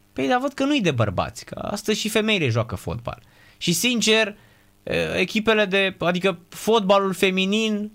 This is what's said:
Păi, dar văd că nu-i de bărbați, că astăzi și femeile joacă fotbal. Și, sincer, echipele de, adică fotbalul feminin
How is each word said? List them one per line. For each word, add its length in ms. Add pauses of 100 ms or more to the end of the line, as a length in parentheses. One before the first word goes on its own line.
(140)
Păi, 140
dar 120
văd 140
că 100
nu-i 180
de 100
bărbați, 540
că 140
astăzi 400
și 100
femeile 400
joacă 260
fotbal. 460 (360)
Și, 160
sincer, 640 (800)
echipele 500
de, 340
adică 400 (100)
fotbalul 640
feminin 800